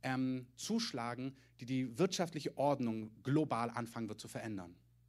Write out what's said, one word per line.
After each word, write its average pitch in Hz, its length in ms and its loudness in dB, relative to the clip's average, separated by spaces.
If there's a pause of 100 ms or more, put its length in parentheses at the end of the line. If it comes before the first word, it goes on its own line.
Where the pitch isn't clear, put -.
ähm, 131 540 0
zuschlagen, 131 800 -2 (240)
die 123 60 -8
die 127 340 0
wirtschaftliche 170 580 2
Ordnung 120 540 2 (100)
global 127 480 4
anfangen 117 400 -4
wird 107 100 -8
zu - 80 -10
verändern. 104 480 -6 (340)